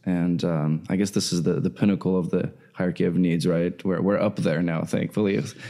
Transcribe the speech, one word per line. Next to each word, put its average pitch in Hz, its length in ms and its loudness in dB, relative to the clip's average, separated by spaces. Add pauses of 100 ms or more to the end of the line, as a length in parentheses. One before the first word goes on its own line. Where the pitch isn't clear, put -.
And, 87 400 0
um, 80 440 0
I 92 80 0
guess 98 140 0
this - 220 -2
is 87 100 0
the, 87 120 2
the 87 160 -2
pinnacle 92 480 0
of 82 120 -2
the - 220 -2 (220)
hierarchy 90 300 -2
of 87 120 0
needs, 85 300 2
right? 87 380 0
We're, 90 180 0
we're 98 160 2
up 101 180 0
there 82 260 0
now, 82 200 0
thankfully. 101 600 0 (280)